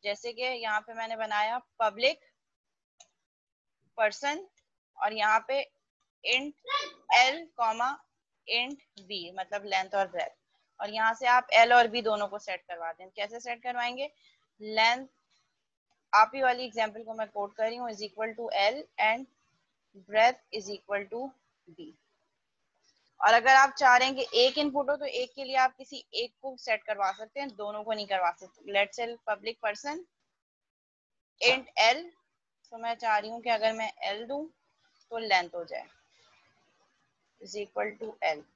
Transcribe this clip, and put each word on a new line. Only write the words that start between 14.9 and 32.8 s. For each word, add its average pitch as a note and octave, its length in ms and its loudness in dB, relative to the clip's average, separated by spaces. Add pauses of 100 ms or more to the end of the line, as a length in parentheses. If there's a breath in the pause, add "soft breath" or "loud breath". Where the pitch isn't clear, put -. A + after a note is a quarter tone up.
आप A3 220 6
ही C4+ 80 -2
वाली B3 220 2
example A3 380 -4
को A3 120 -12
मैं A3 140 -6
कोट G3+ 280 -8
कर A3 120 0
रही A#3 80 -6
हूँ, A#3+ 140 -8
is G#3 120 -10
equal A3 340 -6
to A3+ 120 -8 (120)
L A3+ 200 2 (260)
and A#3+ 200 -2 (840)
breadth A3 500 2
is G3 120 -12
equal G3+ 420 -6
to B3 160 -8 (400)
B। E3+ 240 -20 (1300)
और A3 140 6
अगर A#3+ 200 6
आप C4+ 240 8
चाह B3+ 180 8
रहे B3+ 120 4
हैं C4+ 80 -4
कि B3+ 100 -2 (140)
एक C4 180 4
input C#4+ 320 0
हो C#4+ 60 2
तो D4 80 -8
एक B3 300 -6
के C4+ 100 -10
लिए C4 120 -4
आप C4 200 2
किसी C4 280 -18 (100)
एक A#3+ 180 -4 (100)
को C4 140 -10
set A3+ 280 -4
करवा G3+ 280 -2
सकते A3 280 -12
हैं, C#4 160 -8
दोनों G#3 280 -10
को A3 80 -4
नहीं G#3 140 -6
करवा F#3 240 0
सकते। - 420 -14
Let's G3+ 260 0
say A#3 100 -4 (200)
public G#3+ 360 -6
person B3+ 340 -6 (1400)
int B3+ 260 2 (180)
L, B3+ 180 4 (680)
तो A#3 60 -16
मैं A#3 160 -4